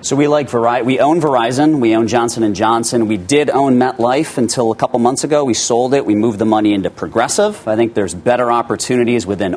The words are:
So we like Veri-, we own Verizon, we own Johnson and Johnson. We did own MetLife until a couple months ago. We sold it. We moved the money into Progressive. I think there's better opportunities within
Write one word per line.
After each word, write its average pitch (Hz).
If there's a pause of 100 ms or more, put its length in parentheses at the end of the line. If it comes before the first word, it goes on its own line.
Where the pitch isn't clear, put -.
So -
we 143
like 147
Veri-, 117
we 127
own 151
Verizon, 139
we 113
own 113
Johnson 117
and 104
Johnson. 117
We 107
did 143
own 135
MetLife 127
until 117
a 107
couple 123
months 123
ago. 147
We 120
sold 123
it. 139
We 104
moved 107
the 110
money 107
into 92
Progressive. 131
I 110
think 113
there's 98
better 120
opportunities 117
within 92